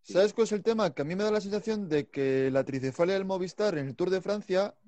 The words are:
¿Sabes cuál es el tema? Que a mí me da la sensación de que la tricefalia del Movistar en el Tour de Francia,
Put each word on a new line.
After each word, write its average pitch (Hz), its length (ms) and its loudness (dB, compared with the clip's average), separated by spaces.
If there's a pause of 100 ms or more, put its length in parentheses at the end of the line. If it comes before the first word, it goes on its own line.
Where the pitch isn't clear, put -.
¿Sabes 202 300 2
cuál 226 140 2
es 214 60 -4
el 202 120 -2
tema? 220 280 0
Que 143 100 -4
a - 20 -2
mí 165 100 -4
me 196 80 -2
da 214 80 0
la 214 100 0
sensación 202 480 -4
de 147 220 0
que 135 400 0
la 135 140 2
tricefalia 135 500 0
del 190 100 -2
Movistar 190 540 -2
en 139 100 -4
el 127 60 -8
Tour 185 160 -2
de 185 100 2
Francia, 202 540 -2 (120)